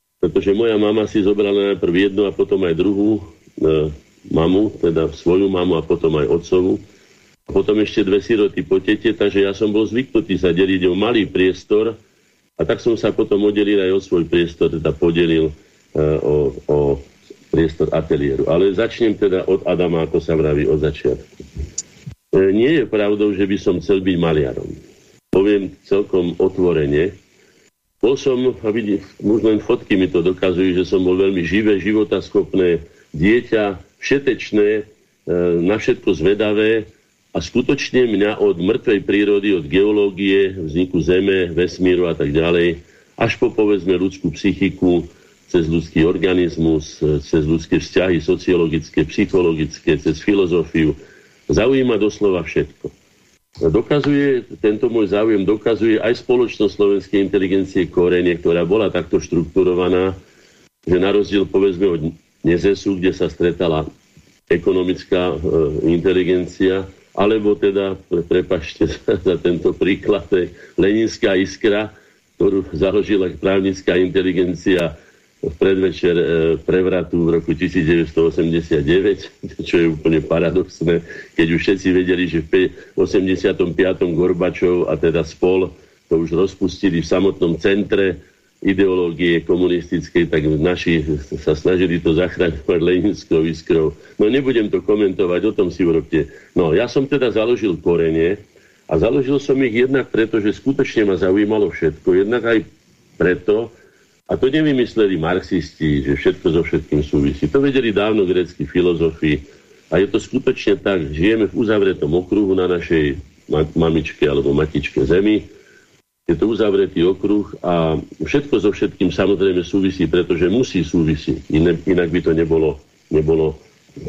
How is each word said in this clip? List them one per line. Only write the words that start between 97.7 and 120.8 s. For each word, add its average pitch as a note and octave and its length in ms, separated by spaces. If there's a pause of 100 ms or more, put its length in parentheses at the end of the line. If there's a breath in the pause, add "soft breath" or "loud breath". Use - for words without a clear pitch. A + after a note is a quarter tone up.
Korene E2 560 (480 soft breath)
a D#2 160
založil C3 400
som C3+ 240
ich A#2 80
jednak B2 400
preto, A2 320
že G#2 80
skutočne C3 560
ma F#2+ 80
zaujímalo G2+ 560
všetko, - 400
jednak G#2+ 320
aj A#2 140 (580)
preto, G#2 560 (580 soft breath)
a - 80
to - 80
nevymysleli B2 720
marxisti, D#2 880
že C#2+ 80
všetko - 400
so E2 80
všetkým D2+ 400
súvisí. C#2+ 480
To C#3 80
vedeli C3+ 320
dávno G#2 320
grécki F2+ 400
filozofi D#2+ 800 (480 loud breath)
a D#2+ 80
je G2 80
to G#2 160
skutočne A#2 560
tak, F2+ 320
žijeme G2+ 400
v - 80
uzavretom G2 560
okruhu F#2+ 400
na F#2 160
našej D#2+ 480 (320)
ma-, D2+ 240
mamičke D#2+ 560
alebo C#2 240
matičke D2 480
Zemi. G2 480 (800 loud breath)
Je D#2+ 80
to F#2 80
uzavretý G2 560
okruh G2 400 (160)
a E2 400 (240)
všetko C#3+ 400
so G2+ 80
všetkým F#2 400
samozrejme F#2 560
súvisí, F#2+ 400
pretože E2+ 400
musí F#2+ 400